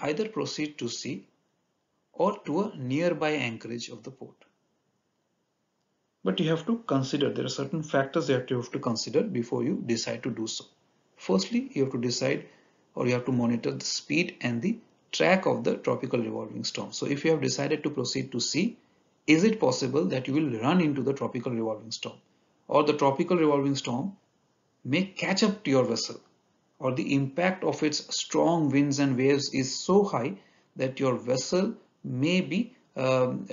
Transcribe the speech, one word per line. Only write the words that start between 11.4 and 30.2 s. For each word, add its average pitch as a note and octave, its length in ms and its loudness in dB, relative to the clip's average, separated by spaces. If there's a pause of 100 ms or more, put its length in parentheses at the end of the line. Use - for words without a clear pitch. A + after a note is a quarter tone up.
you C3+ 120 4
have C3+ 80 -4
to B2 80 -2
decide C3 460 -2 (480)
or C3 120 0
you B2 60 2
have B2 140 0
to C3+ 60 0
monitor A#2+ 380 2
the C3+ 140 -6
speed - 560 -2
and A#2+ 200 -2
the G3 180 0 (340)
track F3 340 4
of A#2+ 160 0
the - 140 0
tropical B2 420 -2
revolving A2+ 460 -6
storm. - 260 -6
So - 160 -6
if C#3+ 180 -4
you D#3+ 60 4
have D#3 100 2
decided C#3+ 440 -2
to D3 60 0
proceed C3 420 -4
to A#2+ 80 -2
sea, E3+ 360 0 (500)
is D#3+ 180 8
it A3 160 4
possible C3 460 2
that C3 220 -2
you C3+ 60 -2
will C#3 260 0
run D#3 200 4
into C#3+ 220 2
the C3 100 0
tropical B2 400 -4
revolving A2+ 380 -4
storm, - 260 -10 (520)
or D3+ 160 4
the D3 80 2
tropical D3 440 2
revolving C#3+ 380 4
storm C3+ 420 -4 (680)
may C#3+ 180 0
catch F#3+ 400 0
up G3+ 220 2
to D3 60 0
your C3 140 6
vessel, A#2 360 -4 (580)
or C3 140 -2
the B2+ 220 -2
impact E3+ 500 0
of D3+ 180 -2
its - 340 -2
strong D#3 540 2
winds C#3 280 4
and C#3 180 2
waves C#3 360 2
is C3+ 220 -2
so G3 300 4
high D3+ 320 -2 (400)